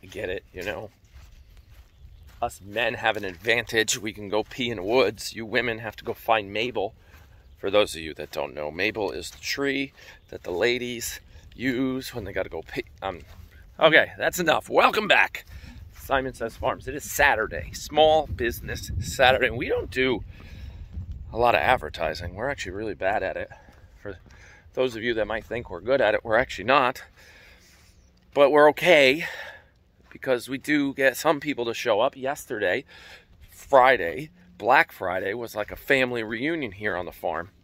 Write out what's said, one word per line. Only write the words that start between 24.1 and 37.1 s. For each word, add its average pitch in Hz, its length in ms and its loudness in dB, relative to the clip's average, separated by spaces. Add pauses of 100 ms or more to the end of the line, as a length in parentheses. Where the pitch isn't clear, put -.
those 131 200 0
of 107 80 -8
you 117 120 -2
that 107 120 0
might 107 180 -6
think 117 240 -8
we're 87 120 -10
good 127 200 2
at 107 140 4
it, - 100 -2
we're 110 120 2
actually 120 300 0
not. 131 360 2 (1300)
But 139 180 6
we're 147 200 8
okay 151 560 6 (840)
because 123 400 -4
we 135 80 -6
do 139 380 0
get 135 220 2
some 151 240 0
people 131 240 -4
to 113 100 -2
show 107 260 2
up. 135 160 0
Yesterday, 123 680 -2 (680)
Friday, 123 800 4 (260)
Black 131 360 4
Friday, 95 420 -4
was 117 220 -8
like 104 160 -4
a 92 40 -12
family 123 460 0
reunion 123 480 -4
here 101 260 -4
on 90 80 -4
the 82 80 -10